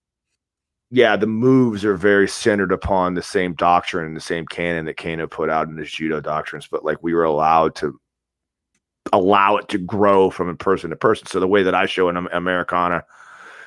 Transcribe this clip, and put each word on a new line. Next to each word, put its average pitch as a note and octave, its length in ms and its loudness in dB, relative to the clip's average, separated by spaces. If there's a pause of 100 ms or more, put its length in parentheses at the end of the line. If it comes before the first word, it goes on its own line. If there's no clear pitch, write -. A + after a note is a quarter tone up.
(960)
yeah, A2+ 220 4
the G#2 100 0
moves A2+ 580 2
are G#2 120 2
very G2+ 300 4
centered G2+ 460 0
upon F2+ 420 0
the E2+ 80 -4
same F2+ 320 -4
doctrine F2 520 0
and D#2 100 -12
the D#2 40 -12
same E2 260 -8
canon E2+ 400 -4
that D2 100 -8
Kano E2 300 -6
put D#2 240 -6
out D#2+ 180 -2
in D#2+ 80 -14
his D2+ 140 -12
judo D#2 320 -4
doctrines, D2+ 440 -8
but, D#2 200 -8
like, D2+ 160 -4
we E2+ 100 -2
were E2 120 2
allowed D#2+ 520 2
to C#2+ 240 -6 (1120)
allow G2+ 440 4
it - 120 -6
to G#2 100 -4
grow G2 520 4
from F2 260 -6
person F2+ 320 -2
to D#2 80 -8
person. - 300 0
So - 120 -4
the F#2 100 0
way G2+ 140 4
that F#2 120 2
I F#2+ 100 2
show F#2 240 0
an F2 80 -2
Am-, F2 160 -6
Americana F2 720 -2 (640)